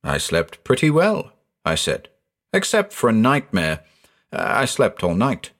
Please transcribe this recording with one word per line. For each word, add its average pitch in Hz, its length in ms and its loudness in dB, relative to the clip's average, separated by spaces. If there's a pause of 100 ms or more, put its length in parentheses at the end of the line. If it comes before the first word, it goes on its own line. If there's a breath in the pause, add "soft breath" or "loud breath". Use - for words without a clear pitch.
"I 71 140 -4
slept - 460 -4
pretty 151 260 2
well," 185 440 0 (300)
I 80 120 0
said. - 340 -4 (420)
"Except - 400 0
for - 180 -2
a 113 40 2 (160)
nightmare. 87 540 -2 (480 soft breath)
I - 340 0
slept - 380 0
all 87 100 0
night." 110 460 -2